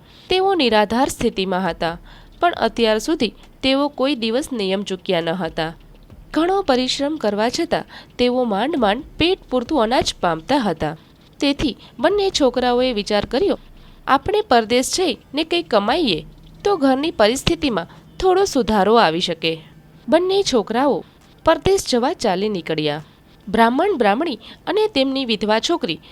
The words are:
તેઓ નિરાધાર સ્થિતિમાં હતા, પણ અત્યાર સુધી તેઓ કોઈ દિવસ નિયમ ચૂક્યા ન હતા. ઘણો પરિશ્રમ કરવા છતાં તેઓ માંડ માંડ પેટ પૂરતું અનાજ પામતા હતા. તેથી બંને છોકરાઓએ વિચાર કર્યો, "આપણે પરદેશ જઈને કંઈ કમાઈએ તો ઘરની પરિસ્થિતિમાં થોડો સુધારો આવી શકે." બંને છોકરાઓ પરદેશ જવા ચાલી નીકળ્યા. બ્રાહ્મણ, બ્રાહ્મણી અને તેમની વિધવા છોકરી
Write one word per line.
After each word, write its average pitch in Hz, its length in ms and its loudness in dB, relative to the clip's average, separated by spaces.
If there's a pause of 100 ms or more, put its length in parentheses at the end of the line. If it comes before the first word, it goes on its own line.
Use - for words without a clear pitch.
(280)
તેઓ 381 260 2
નિરાધાર 233 540 2
સ્થિતિમાં 190 640 -2
હતા, 165 280 -6 (420)
પણ 349 120 2
અત્યાર 220 460 0
સુધી 262 360 -2 (280)
તેઓ 269 260 2
કોઈ 277 260 -2
દિવસ 233 380 -4
નિયમ 196 300 -2
ચૂક્યા 185 380 -4
ન 170 80 -4
હતા. 165 460 -4 (580)
ઘણો 370 300 0
પરિશ્રમ 277 540 -2
કરવા 214 320 -2
છતાં 247 360 -4 (340)
તેઓ 247 260 2
માંડ 233 320 -2
માંડ 226 260 0 (160)
પેટ 359 200 2 (120)
પૂરતું 254 320 0
અનાજ 254 380 0
પામતા 175 380 0
હતા. 160 380 -2 (440)
તેથી 285 360 0 (220)
બંને 381 320 2
છોકરાઓએ 247 600 0
વિચાર 208 320 -2
કર્યો, 294 340 0 (480)
"આપણે 311 340 0
પરદેશ 240 560 2
જઈને 320 480 -4
કંઈ 339 180 -2
કમાઈએ 214 640 0 (380)
તો 403 120 2
ઘરની 277 340 0
પરિસ્થિતિમાં 233 760 0 (320)
થોડો 370 260 2
સુધારો 214 500 2
આવી 180 260 4
શકે." 165 400 -4 (480)
બંને 370 340 2
છોકરાઓ 240 640 0 (400)
પરદેશ 349 440 2
જવા 254 240 0
ચાલી 202 360 -2
નીકળ્યા. 156 560 -4 (440)
બ્રાહ્મણ, 247 480 2
બ્રાહ્મણી 240 420 0 (280)
અને 427 200 0
તેમની 269 380 0
વિધવા 220 360 0
છોકરી 220 400 -2 (100)